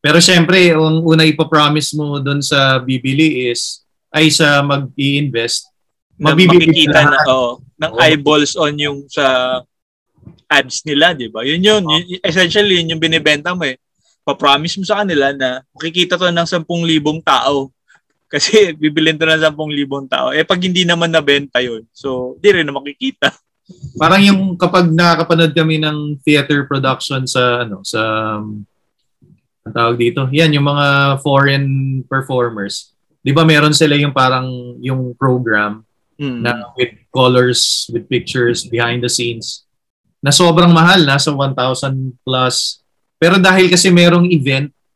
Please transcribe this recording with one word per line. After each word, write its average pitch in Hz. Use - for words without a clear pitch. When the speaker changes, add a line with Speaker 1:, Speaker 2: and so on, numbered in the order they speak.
Speaker 1:
Pero 151
syempre, 175
ang 160
una 160
ipapromise 151
mo 147
dun 143
sa 135
bibili 131
is, -
ay 156
sa 147
mag-i-invest, 139
Speaker 2:
Na 156
Speaker 1:
mabibili 175
Speaker 2:
makikita 156
Speaker 1:
ka 151
Speaker 2:
na, 147
Speaker 1:
lahat. 151
Speaker 2:
oo, 127
ng 156
Speaker 1:
Oo. 160
Speaker 2:
eyeballs 151
on 147
yung 147
sa -
ads 135
nila, 156
di 117
ba? 110
Yun 156
yun. 214
Speaker 1:
Oo. 156
Speaker 2:
Yun, 180
essentially, 185
yun 165
yung 160
binibenta 156
mo 180
eh. 131
Papromise 143
mo 196
sa 202
kanila 151
na 131
makikita 175
to 180
ng 170
sampung 170
libong 156
tao. 135
<laughs> -
Kasi 175
bibilin 156
to 151
ng 160
sampung 156
libong 139
tao. 135
Eh, 156
pag 185
hindi 180
naman 170
nabenta 143
yun, 117
so, 127
di 202
rin 170
na 143
makikita. 143
Speaker 1:
Parang 170
yung 196
kapag 180
nakakapanood 165
kami 160
ng 151
theater 143
production 135
sa, 123
ano, 101
sa, -
um, 107
ang 110
tawag 117
dito, 123
yan, 156
yung 143
mga 139
foreign 139
performers. 120
Di 135
ba 160
meron 151
sila 151
yung 147
parang, 131
yung 127
program 113
Speaker 2:
Mm. 123
Speaker 1:
na 120
with -
colors, 127
with 117
pictures, 120
behind 120
the 123
scenes, 117
na 139
sobrang 175
mahal, 175
nasa 139
one 135
thousand 131
plus. 127
Pero 180
dahil 185
kasi 180
merong 175
event, 139